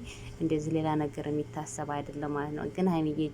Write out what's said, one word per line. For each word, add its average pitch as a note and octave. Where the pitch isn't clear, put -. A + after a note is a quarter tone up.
እንደዚህ D#3
ሌላ D#3
ነገር D3
የሚታሰብ D3+
አይደለም D3
ማለት D3
ነው። E3
ግን F#3
ሀይሚዬ D#3